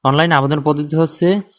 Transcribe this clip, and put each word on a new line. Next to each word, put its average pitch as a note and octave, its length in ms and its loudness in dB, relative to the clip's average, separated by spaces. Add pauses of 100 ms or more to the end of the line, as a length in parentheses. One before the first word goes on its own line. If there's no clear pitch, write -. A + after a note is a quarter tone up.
অনলাইন D#3 280 2
আবেদন C#3+ 300 0
পদ্ধতি D3 340 -2
হচ্ছে E3+ 440 0 (180)